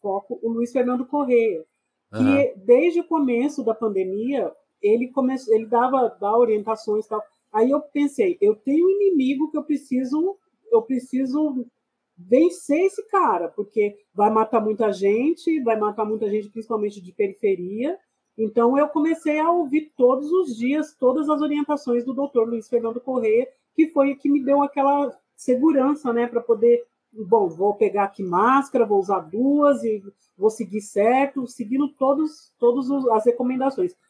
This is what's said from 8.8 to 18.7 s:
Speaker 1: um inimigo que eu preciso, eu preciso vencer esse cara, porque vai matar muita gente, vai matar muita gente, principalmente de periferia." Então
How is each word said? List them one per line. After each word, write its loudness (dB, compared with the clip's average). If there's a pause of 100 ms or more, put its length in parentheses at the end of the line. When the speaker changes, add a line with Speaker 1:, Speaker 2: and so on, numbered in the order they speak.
Speaker 1:
um 4
inimigo 0
que -8
eu -6
preciso, -2 (340)
eu 4
preciso -4 (500)
vencer 0
esse -2
cara, 0
porque -4 (160)
vai 2
matar 0
muita 0
gente, 0
vai 2
matar -2
muita -4
gente, -4
principalmente -6
de -20
periferia." -4 (400)
Então 2